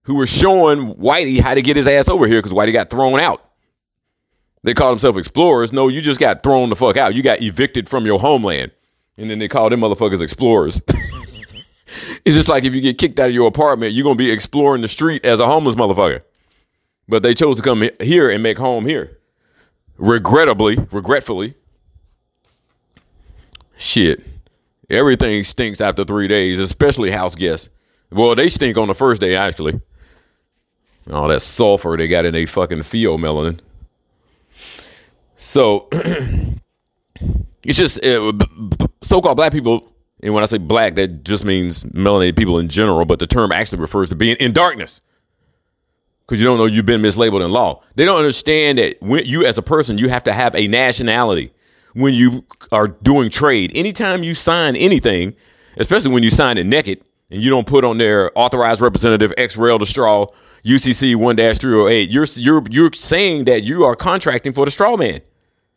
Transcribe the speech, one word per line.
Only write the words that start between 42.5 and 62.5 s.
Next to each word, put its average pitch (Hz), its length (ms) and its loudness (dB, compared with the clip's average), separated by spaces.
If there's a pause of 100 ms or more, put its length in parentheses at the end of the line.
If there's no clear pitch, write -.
in 82 100 -4
general, 85 360 0
but 82 120 0
the 85 80 -4
term 107 260 0
actually 95 280 -4
refers 80 300 -4
to 90 60 -6
being 113 240 0
in 123 140 -2
darkness. 151 480 -2 (1300)
'Cause 107 120 -4
you 113 60 4
don't 123 140 4
know 110 60 4
you've 107 200 2
been 110 160 2
mislabeled 104 420 2
in 87 80 -2
law. 104 300 -2 (140)
They 151 100 2
don't 190 120 2
understand 151 600 0
that 101 240 -2
when 123 240 -2
you, 139 200 -2
as 117 120 0
a 113 60 -6
person, 131 340 -2
you 123 120 0
have 123 160 -4
to 107 80 0
have 120 220 -2
a 104 120 0
nationality 117 840 0 (420)
when 131 200 2
you 123 320 2 (260)
are 107 160 2
doing 123 420 0
trade. 120 460 0
Anytime 185 480 -4
you 165 100 -6
sign 165 440 -2
anything, 117 580 0 (400)
especially 175 360 -2
when 120 120 2
you 110 60 4
sign 123 280 2
it 90 80 -2
naked, 101 380 -2 (280)
and 98 100 -8
you 127 80 0
don't 127 180 0
put 135 160 2
on 117 140 -2
there 104 380 2
authorized 117 440 2
representative, 110 580 2
ex-rail 117 420 0
to 104 60 -2
straw, 107 420 0 (360)
U 123 140 2
C 127 160 0
C 127 220 0
one 113 200 2
dash 113 220 2
three 120 160 -2
oh 107 140 4
eight, 104 220 2
you're, 147 260 0
you're, 131 340 2